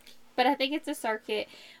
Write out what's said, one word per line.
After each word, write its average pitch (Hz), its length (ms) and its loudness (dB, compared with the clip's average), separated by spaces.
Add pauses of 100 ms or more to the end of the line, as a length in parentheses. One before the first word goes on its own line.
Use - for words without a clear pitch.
(360)
But 247 120 4
I 277 80 4
think 269 180 -2
it's 311 140 -4
a 294 80 -4
circuit. 214 500 -4 (340)